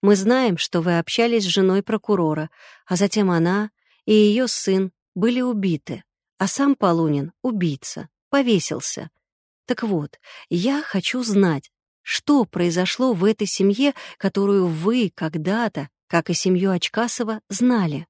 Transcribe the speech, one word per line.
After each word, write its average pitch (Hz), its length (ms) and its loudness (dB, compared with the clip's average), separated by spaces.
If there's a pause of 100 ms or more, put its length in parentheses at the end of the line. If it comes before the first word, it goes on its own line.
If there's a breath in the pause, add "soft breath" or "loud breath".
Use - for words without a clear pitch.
Мы 202 140 6
знаем, 220 420 2
что - 240 -2
вы 170 160 2
общались 233 460 0
с 190 40 -4
женой 190 360 2
прокурора, 170 640 -2 (360 loud breath)
а 185 100 -2
затем 196 340 2
она 180 400 0 (360)
и 214 80 2
её 214 340 4
сын 190 440 -2 (240)
были 240 260 0
убиты, 190 600 -4 (400)
а 196 40 -2
сам 277 280 0
Полунин — 160 560 0 (100)
убийца, 180 680 -4 (200)
повесился. 226 800 -2 (560)
Так - 180 -4
вот, 175 360 -4 (300 loud breath)
я 247 320 0
хочу 254 420 -4
знать, 196 480 0 (300)
что - 420 0
произошло 180 680 0
в 175 100 0
этой 214 240 0
семье, 202 460 0 (240 loud breath)
которую 196 500 0
вы 180 480 0
когда-то, 165 760 -4 (180)
как 170 220 0
и 175 40 0
семью 185 380 0
Очкасова, 220 760 -4
знали. 196 600 0